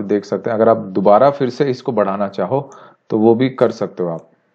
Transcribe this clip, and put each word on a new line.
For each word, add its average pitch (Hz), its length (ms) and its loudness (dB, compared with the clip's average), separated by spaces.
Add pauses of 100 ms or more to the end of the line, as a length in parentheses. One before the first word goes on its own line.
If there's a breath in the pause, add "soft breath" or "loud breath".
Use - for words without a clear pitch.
देख 101 200 -2
सकते 104 260 -6
हैं, 113 60 -4
अगर 113 120 2
आप 113 80 4 (160)
दोबारा 104 380 4
फिर 139 200 -2
से 143 200 -2
इसको 127 220 -6
बढ़ाना 101 380 -2
चाहो 107 300 -4 (500 loud breath)
तो 113 80 0
वो 113 160 4
भी 127 160 0
कर 120 220 0
सकते 92 300 -8
हो 90 60 -4
आप। 82 200 -10 (260)